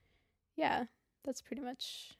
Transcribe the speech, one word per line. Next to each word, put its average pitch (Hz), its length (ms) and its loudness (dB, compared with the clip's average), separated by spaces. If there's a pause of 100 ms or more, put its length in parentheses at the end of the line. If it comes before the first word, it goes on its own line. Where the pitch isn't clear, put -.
(560)
yeah, 294 300 4 (400)
that's 262 160 -2
pretty 247 220 -4
much - 560 -6